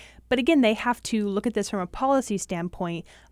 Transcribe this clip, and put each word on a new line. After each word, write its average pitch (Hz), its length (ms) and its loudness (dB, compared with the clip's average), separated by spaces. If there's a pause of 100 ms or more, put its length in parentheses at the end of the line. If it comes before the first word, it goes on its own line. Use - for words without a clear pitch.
(280)
But 247 100 0
again, 285 220 4
they 220 140 6
have 240 300 -2
to 214 240 -2
look 202 200 -2
at 226 60 -4
this 208 160 -2
from 202 100 -4
a 180 80 -4
policy 262 500 0
standpoint 170 680 -6 (260)